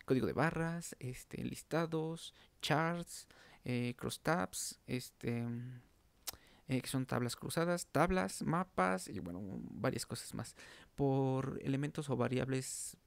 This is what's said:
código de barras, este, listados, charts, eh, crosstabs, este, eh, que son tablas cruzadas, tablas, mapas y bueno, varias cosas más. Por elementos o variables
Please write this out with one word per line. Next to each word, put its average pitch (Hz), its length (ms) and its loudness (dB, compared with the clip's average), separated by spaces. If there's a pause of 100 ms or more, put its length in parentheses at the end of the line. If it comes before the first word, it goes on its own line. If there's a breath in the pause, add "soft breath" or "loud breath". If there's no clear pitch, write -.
código 127 200 4
de 80 80 2
barras, 165 680 0
este, - 440 -8
listados, 160 920 -2 (280 soft breath)
charts, 165 680 0 (380 loud breath)
eh, 120 320 0
crosstabs, - 920 -2
este, 120 580 -2 (1200 loud breath)
eh, 131 140 2
que - 60 -10
son 131 180 0
tablas 123 300 0
cruzadas, 175 560 0
tablas, 185 500 4
mapas 185 680 2
y 92 120 -6
bueno, 175 240 -6
varias - 640 -2
cosas - 260 -8
más. - 220 -6 (400 loud breath)
Por 135 680 2
elementos 143 480 0
o 123 80 4
variables 131 880 0